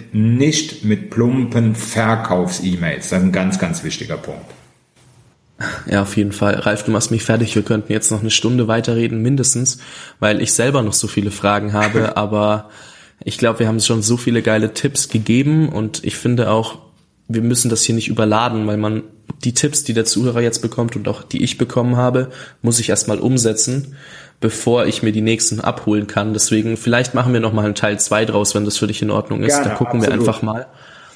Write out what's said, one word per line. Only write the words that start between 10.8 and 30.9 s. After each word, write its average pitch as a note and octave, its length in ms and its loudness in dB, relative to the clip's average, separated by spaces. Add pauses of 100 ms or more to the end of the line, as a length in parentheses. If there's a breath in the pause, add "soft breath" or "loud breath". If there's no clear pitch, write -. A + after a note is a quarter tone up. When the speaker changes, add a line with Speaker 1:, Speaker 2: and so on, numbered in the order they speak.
Speaker 2:
noch G#2 100 0
so - 160 -2
viele G2+ 220 -2
Fragen G2+ 440 0
habe. G#2+ 420 0
<laughs> - 20 0
Aber G#2+ 520 0 (520 loud breath)
ich - 140 -6
glaub, A#2 220 0
wir A2+ 100 2
haben A2 120 0
schon A2+ 200 2
so A2+ 160 2
viele A#2 240 0
geile A2 320 2
Tipps - 380 -4
gegeben C3+ 580 2
und G#2+ 360 -4
ich - 120 -4
finde A#2+ 340 2
auch, A2 280 0 (500)
wir A2+ 140 0
müssen A#2+ 260 2
das A2+ 140 0
hier A2+ 120 2
nicht A2+ 140 -2
überladen, A2 580 2
weil G#2 100 0
man G#2+ 260 -2 (420)
die A#2+ 80 0
Tipps, D3 300 0
die A2+ 120 -4
der A2+ 100 2
Zuhörer A#2+ 360 0
jetzt A#2 220 0
bekommt A#2+ 320 -2
und A2 140 -6
auch G#2+ 140 -6
die - 200 -6
ich - 160 -2
bekommen B2 380 0
habe, B2+ 340 2 (320 loud breath)
muss A#2 160 2
ich A2 100 -2
erstmal G#2 300 0
umsetzen, B2 800 0 (420 loud breath)
bevor A#2 480 2
ich - 160 -2
mir A2+ 80 2
die G#2+ 120 0
nächsten A2 380 0
abholen G#2 460 0
kann. G#2 280 -2
Deswegen, A2 420 0
vielleicht A#2+ 380 0
machen B2 180 2
wir A#2 80 2
nochmal A2 240 0
einen G#2 100 0
Teil G#2 240 0
zwei A2 280 2
draus, G#2 280 0
wenn G#2 120 0
das G#2 100 -2
für A2 100 0
dich G#2 140 -4
in G#2+ 100 0
Ordnung G#2 320 -2
ist. B2+ 120 2
Speaker 1:
Gerne, - 160 2
Speaker 2:
Da G#2+ 40 -2
gucken A#2 280 0
wir G2+ 60 4
Speaker 1:
absolut. A#2 200 2
Speaker 2:
einfach G#2+ 140 -2
mal. A2 240 -4 (500 loud breath)